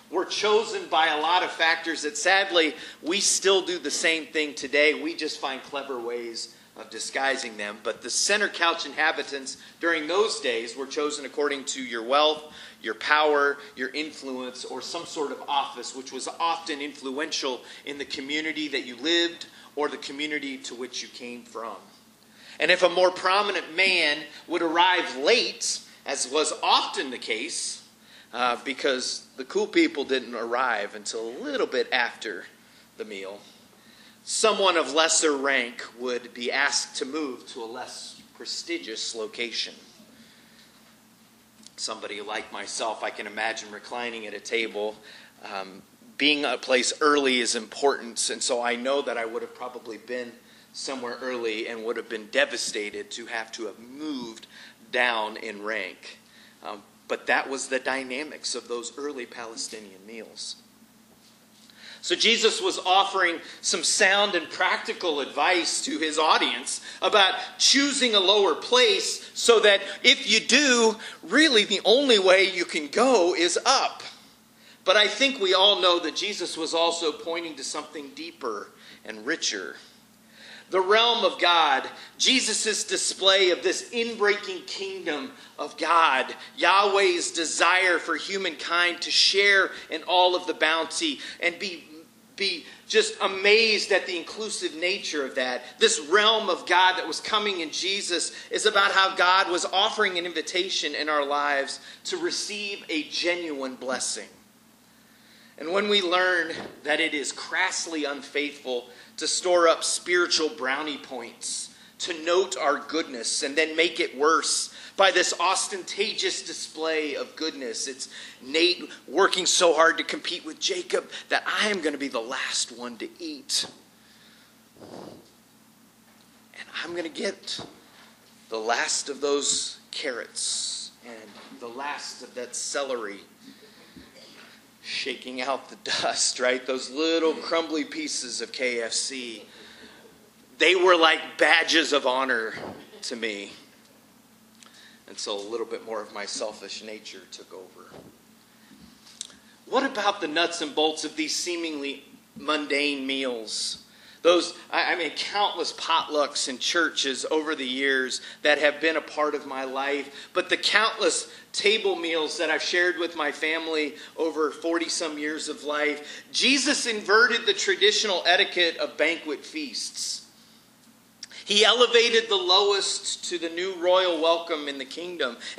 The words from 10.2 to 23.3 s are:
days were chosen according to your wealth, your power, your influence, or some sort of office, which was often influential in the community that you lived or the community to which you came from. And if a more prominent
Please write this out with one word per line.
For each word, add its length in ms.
days 360
were 120
chosen 360
according 420
to 180
your 180
wealth, 500
your 140
power, 600
your 140
influence, 760
or 160
some 240
sort 260
of 160
office, 480
which 160
was 160
often 420
influential 800
in 140
the 60
community 640
that 180
you 80
lived 500
or 120
the 100
community 600
to 160
which 300
you 60
came 340
from. 320
And 120
if 100
a 80
more 220
prominent 640